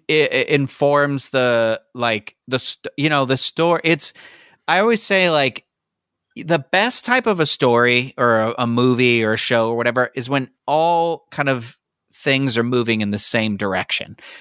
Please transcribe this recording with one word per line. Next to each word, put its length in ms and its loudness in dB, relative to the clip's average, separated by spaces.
i-, 220 2
i-, 180 0
informs 800 0
the, 520 0
like, 420 -4
the 120 -2
st-, 380 -10
you 120 0
know, 160 0
the 120 0
story. 460 0
It's, 300 0
I 120 2
always 240 2
say, 260 2
like, 360 0
the 240 -2
best 460 -2
type 220 0
of 120 0
a 60 2
story 720 2
or 220 4
a, 200 -2
a 80 -2
movie 560 2
or 100 2
a 40 -2
show 320 0
or 80 -4
whatever 380 -2
is 140 -6
when 200 -4
all 640 -2
kind 160 -4
of 320 -4
things 440 0
are 60 2
moving 360 0
in 120 -2
the 60 -2
same 380 -2
direction. 600 -6